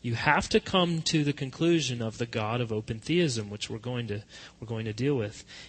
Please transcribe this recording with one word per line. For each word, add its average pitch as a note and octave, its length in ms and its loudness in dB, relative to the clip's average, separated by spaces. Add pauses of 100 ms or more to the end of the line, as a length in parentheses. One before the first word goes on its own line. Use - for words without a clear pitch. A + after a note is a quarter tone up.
you A#2+ 140 -2
have D3+ 340 4
to A3 100 4
come F3 440 2
to D#3 200 4
the C#3+ 80 2
conclusion C#3 720 0
of A2 160 -2
the A#2+ 80 0
God A2+ 340 -2
of A2+ 120 -2
open A2 280 -2
theism, C3+ 500 0
which G#2 200 -8
we're A2+ 80 -6
going A#2+ 300 -4
to, G#2 160 -4 (360)
we're A2+ 80 -10
going A2+ 180 -4
to G#2+ 80 -4
deal C3+ 220 0
with. G#2 300 -4 (240)